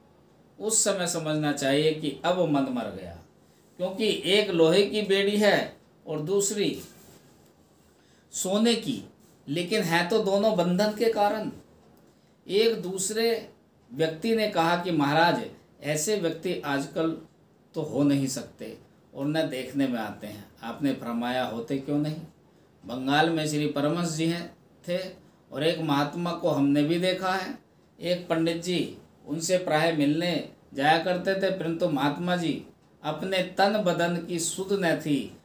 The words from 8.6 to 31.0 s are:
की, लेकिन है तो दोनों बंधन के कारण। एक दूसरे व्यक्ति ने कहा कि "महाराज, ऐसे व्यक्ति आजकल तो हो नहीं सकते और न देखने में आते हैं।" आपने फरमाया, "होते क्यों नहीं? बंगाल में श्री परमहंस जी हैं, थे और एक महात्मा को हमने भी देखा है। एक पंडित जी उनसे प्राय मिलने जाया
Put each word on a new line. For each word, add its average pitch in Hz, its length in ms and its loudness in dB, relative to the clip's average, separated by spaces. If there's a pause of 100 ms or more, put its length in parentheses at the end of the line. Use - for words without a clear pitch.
की, 104 280 -4 (440)
लेकिन 175 340 -2
है 170 280 2
तो 220 140 2
दोनों 202 340 2
बंधन 180 340 2
के 226 220 2
कारण। 208 380 0 (960)
एक 208 340 2
दूसरे 214 680 -2 (420)
व्यक्ति 160 440 0
ने 214 120 2
कहा 170 300 2
कि 180 140 -4
"महाराज, 147 540 2 (380)
ऐसे 156 320 -2
व्यक्ति 170 500 -2
आजकल 151 520 -2 (560)
तो 160 80 -4
हो 143 220 -2
नहीं 139 240 4
सकते 110 500 -10 (380)
और 139 100 -6
न 151 240 0
देखने 131 380 -2
में 120 120 -2
आते 107 280 -8
हैं।" 104 180 -14 (180)
आपने 120 300 -2
फरमाया, 120 520 -2
"होते 117 320 -6
क्यों 143 200 -4
नहीं? 156 240 -2 (640)
बंगाल 135 440 2
में 156 180 -2
श्री 151 200 -2
परमहंस 156 440 0
जी 156 140 -2
हैं, 175 320 -4 (300)
थे 180 120 -2 (520)
और 135 120 -4
एक 165 160 2
महात्मा 156 520 0
को - 180 0
हमने 143 340 4
भी 170 160 2
देखा 185 320 0
है। - 360 -6 (340)
एक 175 260 -2
पंडित 165 360 0
जी 175 340 -2 (300)
उनसे 165 300 0
प्राय 160 340 2
मिलने 156 580 2 (240)
जाया 156 300 4